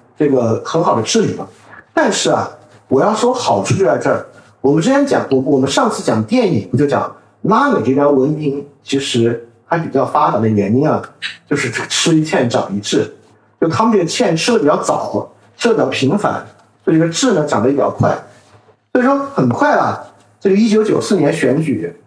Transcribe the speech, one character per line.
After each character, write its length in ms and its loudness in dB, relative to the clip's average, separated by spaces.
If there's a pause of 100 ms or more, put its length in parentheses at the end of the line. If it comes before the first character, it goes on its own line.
(160)
这 140 0
个 340 0
很 200 -2
好 120 2
的 60 -2
治 220 0
理 100 -2
嘛。 140 -10 (480)
但 160 2
是 180 -2
啊， 180 0 (400)
我 140 2
要 100 2
说 220 0
好 300 -2
处 100 0
就 100 0
在 140 2
这 100 -2
儿。 160 -2 (380)
我 100 2
们 80 2
之 120 2
前 120 4
讲， 280 0
我， 80 2
我 180 0
们 100 2
上 220 0
次 140 -8
讲 200 0
电 300 2
影 160 -2
不 80 -2
就 80 4
讲 260 -2 (300)
拉 300 2
美 120 0
这 120 0
边 200 4
文 140 2
明 340 -4 (200)
其 160 -2
实 480 -2 (180)
还 140 -2
比 100 -6
较 160 0
发 240 0
达 100 -2
的 80 0
原 280 0
因 120 2
啊， 140 -2 (460)
就 80 0
是 140 -2
吃 460 -2
一 80 2
堑 240 0
长 280 -2
一 40 -2
智， 320 -2 (480)
就 80 0
他 160 0
们 100 2
这 40 4
个 80 2
堑 300 -2
吃 180 0
的 60 4
比 60 0
较 120 2
早， 540 -4 (260)
吃 120 0
的 60 2
比 40 0
较 80 2
频 300 0
繁， 280 -4 (380)
所 100 0
以 60 4
这 60 4
个 60 -2
智 220 0
呢 120 0
长 160 -2
得 80 2
也 40 2
比 60 -2
较 100 2
快。 260 0 (760)
所 80 2
以 40 2
说 120 2 (160)
很 160 0
快 280 2
啊， 260 -2 (360)
这 100 0
个 60 4
一 120 4
九 160 4
九 160 0
四 160 0
年 160 2
选 300 0
举， 320 -4 (140)